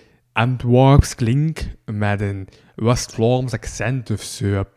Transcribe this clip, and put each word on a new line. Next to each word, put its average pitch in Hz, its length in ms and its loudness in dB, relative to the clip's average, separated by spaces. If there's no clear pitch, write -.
Antwerps 123 800 4
klink 139 460 -2
met 104 360 -4
een 98 280 -6
West-Vlaams 120 760 -2
accent 120 580 -6
of 104 120 -6
zo, 101 360 -4
op 98 180 -4